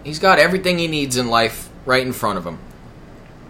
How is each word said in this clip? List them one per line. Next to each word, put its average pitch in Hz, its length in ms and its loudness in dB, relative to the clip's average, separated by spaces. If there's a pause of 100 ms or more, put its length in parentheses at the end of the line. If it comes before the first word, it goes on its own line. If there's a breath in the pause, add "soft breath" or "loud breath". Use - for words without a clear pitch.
he's 151 160 -10
got 190 180 6
everything 175 400 2
he 170 80 -2
needs 143 300 -2
in 123 120 -2
life 113 400 0 (160)
right 131 220 0
in 127 60 -6
front 104 260 -4
of 87 80 -8
him. 82 140 -12 (880)